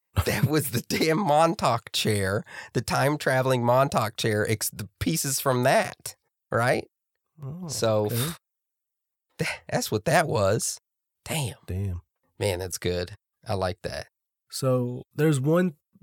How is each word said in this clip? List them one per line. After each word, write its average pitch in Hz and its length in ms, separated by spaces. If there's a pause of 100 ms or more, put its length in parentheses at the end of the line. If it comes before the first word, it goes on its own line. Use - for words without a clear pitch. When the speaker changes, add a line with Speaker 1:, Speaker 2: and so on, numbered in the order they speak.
(140)
Speaker 1:
<laughs> - 120
Speaker 2:
That - 200
was 151 240
the 113 120
damn 156 360
Montauk 151 760
chair, 101 520 (280)
the 131 80
time-traveling 131 840
Montauk 123 520
chair, 107 320
ex-, - 220
the 107 180 (120)
pieces 147 400
from 123 220
that, 170 520 (380)
right? 120 340 (560)
Speaker 1:
Oh, 160 260
Speaker 2:
So, 110 380
Speaker 1:
okay. 117 100
Speaker 2:
<sighs> - 1200
tha-, 165 80 (240)
that's 226 200
what 107 160
that 165 200
was. 104 520 (460)
Damn. 147 320 (100)
Speaker 1:
Damn. 92 360 (360)
Speaker 2:
Man, 98 200
that's 90 200
good. 90 340 (340)
I - 80
like 92 280
that. - 260 (420)
Speaker 1:
So, 127 520 (120)
there's 151 260
one 165 340 (280)